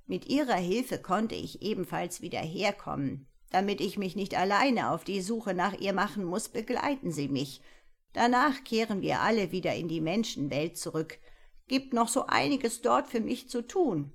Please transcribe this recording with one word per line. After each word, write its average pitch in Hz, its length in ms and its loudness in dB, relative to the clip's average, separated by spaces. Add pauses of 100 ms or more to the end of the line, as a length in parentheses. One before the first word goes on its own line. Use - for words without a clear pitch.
Mit - 220 -4
ihrer 262 300 2
Hilfe 185 420 0
konnte 190 360 0
ich - 260 -8
ebenfalls 175 600 -4
wieder 127 200 -4
herkommen. 151 840 -4 (220)
Damit 196 320 0
ich 190 160 -2
mich 190 180 -4
nicht 190 200 -2
alleine 196 560 4
auf 160 140 -2
die 190 160 -2
Suche 208 320 -2
nach 180 260 0
ihr 196 140 0
machen 196 320 0
muss, 180 240 -2
begleiten 240 640 -2
sie 143 180 -2
mich. 139 320 -2 (520)
Danach 247 520 2
kehren 220 360 0
wir 120 200 2
alle 196 320 2
wieder 170 220 0
in 160 120 -2
die 160 140 -2
Menschenwelt 160 760 -2
zurück. 160 400 -4 (500)
Gibt 262 260 0
noch 233 160 4
so - 180 2
einiges 262 540 2
dort 247 260 4
für 226 140 -2
mich - 260 -4
zu 240 140 -4
tun. 214 540 0